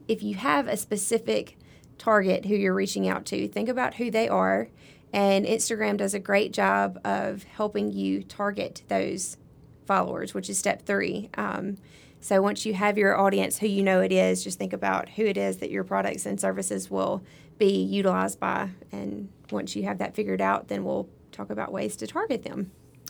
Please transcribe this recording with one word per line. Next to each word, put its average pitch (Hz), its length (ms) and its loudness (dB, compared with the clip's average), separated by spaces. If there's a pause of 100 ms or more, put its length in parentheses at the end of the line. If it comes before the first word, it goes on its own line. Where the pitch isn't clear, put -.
if 208 160 0
you 208 100 -4
have 254 340 0
a - 100 -2
specific 220 800 -2 (420)
target 208 460 4
who 202 100 2
you're 196 180 2
reaching 196 340 0
out 190 180 -2
to, 202 220 -2
think 208 220 -4
about 247 260 -2
who 240 140 -2
they 220 180 2
are. 190 420 2 (420)
And 196 340 4
Instagram 214 520 0
does 196 180 0
a 202 40 -4
great 202 340 2
job 196 520 2
of 196 380 -2
helping 208 480 -2
you 196 320 -2
target - 640 -6
those - 500 -2 (480)
followers, 190 480 0
which 190 160 -6
is 196 80 -4
step - 300 0
three. 202 500 -2
Um, 202 400 -4 (420)
so 190 220 4
once 202 240 0
you 214 80 -2
have 202 240 2
your 196 220 6
audience, 196 380 2
who 214 100 0
you 196 160 2
know 190 160 6
it 185 140 4
is, 185 320 4
just 190 120 -8
think 190 140 -4
about 190 380 -2
who 220 160 0
it 196 100 2
is 196 220 0
that 190 120 -6
your 196 140 -2
products 196 420 -2
and 202 140 -4
services 190 500 -2
will 190 320 -2 (360)
be 196 260 4
utilized 190 560 0
by. 196 300 -2 (240)
And 202 340 -8 (240)
once 208 240 -4
you 208 80 -4
have 196 140 -4
that 196 180 -6
figured 190 240 -2
out, 196 300 0
then 196 160 -4
we'll 190 240 -2 (240)
talk 202 160 -10
about 214 240 -6
ways 202 240 -4
to - 100 -8
target 330 360 -4
them. - 280 -8 (380)